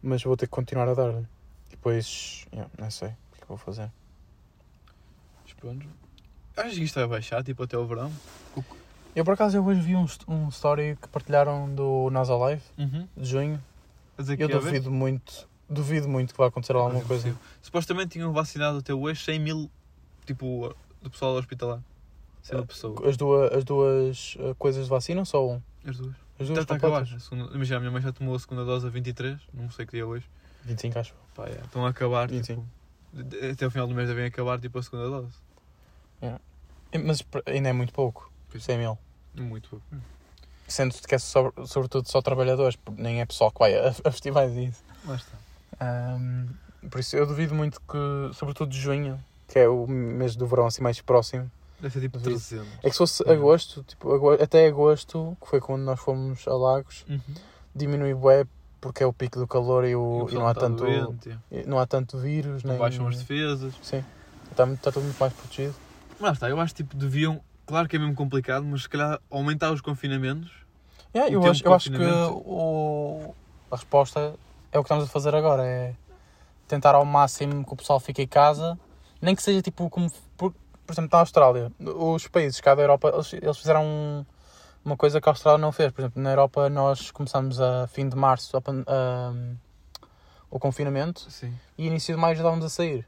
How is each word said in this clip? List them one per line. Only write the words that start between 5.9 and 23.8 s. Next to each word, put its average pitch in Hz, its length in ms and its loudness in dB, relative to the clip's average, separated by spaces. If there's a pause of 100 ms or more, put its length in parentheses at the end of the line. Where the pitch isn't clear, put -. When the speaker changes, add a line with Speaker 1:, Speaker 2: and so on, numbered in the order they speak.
Speaker 2:
Achas 226 220 -6
que 165 60 -2
isto 156 120 -6
vai 123 120 -2
baixar, 117 360 -6
tipo, 127 200 -8
até 120 140 -6
o 120 80 -4
verão? 120 260 -8 (440)
O 135 60 -8
que - 80 -14 (460)
Speaker 1:
Eu, 165 100 0
por 190 80 4
acaso, 202 240 2
eu 190 80 2
hoje 196 160 4
vi 175 140 2
um 180 120 2
st-, - 200 -12
um 160 220 -2
story 147 520 0
que - 60 -18
partilharam 143 680 2
do 135 380 0
nasa 131 240 2
Live, 135 260 0 (160)
Speaker 2:
Uhum. 147 300 -4 (100)
Speaker 1:
de 131 120 -8
junho. 143 320 -2 (540)
Speaker 2:
Quer 143 60 -12
dizer 139 120 -4
Speaker 1:
Eu 135 40 -4 (100)
Speaker 2:
que 143 60 0
ia 147 60 2
haver? 135 120 -4
Speaker 1:
duvido 131 200 -2
muito, 131 580 -4 (180)
duvido 147 400 -2
muito 127 260 -2
que - 40 -14
vá 127 100 4
acontecer - 260 -4
Speaker 2:
É - 40 2
Speaker 1:
alguma 123 180 2
Speaker 2:
quase 120 120 -2
Speaker 1:
coisa. 120 220 -2
Speaker 2:
impossível. - 320 -12
Supostamente 175 500 -4
tinham 165 200 -6
vacinado 147 460 -2
até 139 160 -6
hoje 151 300 -4
cem 156 160 -4
mil, 151 300 -4 (560)
tipo, 127 480 -8 (280)
do 135 80 -14
pessoal 131 260 -4
hospitalar. 123 460 -6 (600)
Cem - 120 -10
mil 120 80 -4
Speaker 1:
Ah, 120 40 -10
Speaker 2:
pessoas. 110 380 -12
Speaker 1:
as 139 120 2
duas, 139 360 4
as 131 100 0
duas, 135 760 0